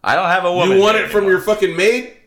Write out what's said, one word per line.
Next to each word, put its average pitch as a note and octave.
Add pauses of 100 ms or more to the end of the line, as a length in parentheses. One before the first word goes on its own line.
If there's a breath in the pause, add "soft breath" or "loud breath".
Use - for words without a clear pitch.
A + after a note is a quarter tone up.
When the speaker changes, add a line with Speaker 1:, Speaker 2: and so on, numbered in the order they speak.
Speaker 1:
I A#2+
don't F3+
have F3+
a F3
woman F3+
Speaker 2:
You F#3+
want G#3+
Speaker 1:
here G#3+
Speaker 2:
it -
from G#3
Speaker 1:
anymore. G3
Speaker 2:
your F3
fucking G3
maid? A#3 (120)